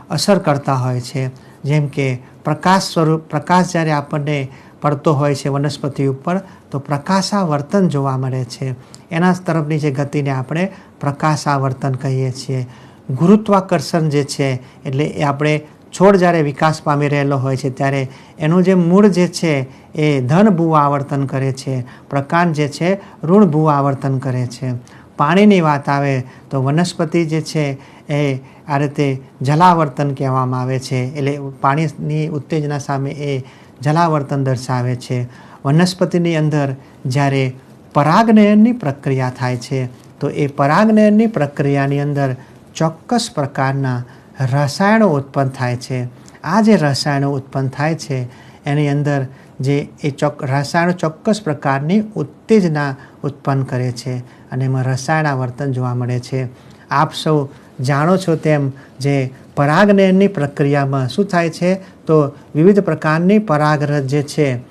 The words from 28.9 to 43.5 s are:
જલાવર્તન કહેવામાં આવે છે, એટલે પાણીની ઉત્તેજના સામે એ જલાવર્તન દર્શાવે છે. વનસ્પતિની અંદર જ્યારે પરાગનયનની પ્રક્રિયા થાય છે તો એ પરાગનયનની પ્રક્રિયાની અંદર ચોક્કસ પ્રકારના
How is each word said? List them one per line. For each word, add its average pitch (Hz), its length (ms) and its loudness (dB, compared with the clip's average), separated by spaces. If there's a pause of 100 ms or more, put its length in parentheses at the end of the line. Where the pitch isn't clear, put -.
જલાવર્તન 151 720 2
કહેવામાં 131 480 -2
આવે 127 180 -4
છે, 127 180 -6
એટલે 139 440 -4 (200)
પાણીની 151 680 -2
ઉત્તેજના 147 500 -4
સામે 139 320 -6
એ 143 340 -6 (380)
જલાવર્તન 147 640 0
દર્શાવે 127 520 -2
છે. 123 320 -6 (360)
વનસ્પતિની 175 720 2
અંદર 147 380 0 (320)
જ્યારે 135 460 0 (420)
પરાગનયનની 208 800 6
પ્રક્રિયા 135 580 -2
થાય 127 260 -4
છે 127 320 -4 (320)
તો 143 80 -2
એ 147 180 -2
પરાગનયનની 208 800 4
પ્રક્રિયાની 143 760 0
અંદર 139 360 -2 (380)
ચોક્કસ 165 600 -2
પ્રકારના 135 680 -2 (360)